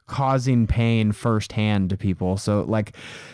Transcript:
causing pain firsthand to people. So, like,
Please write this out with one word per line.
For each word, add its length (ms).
causing 640
pain 460
firsthand 800
to 60
people. 380
So, 280
like, 340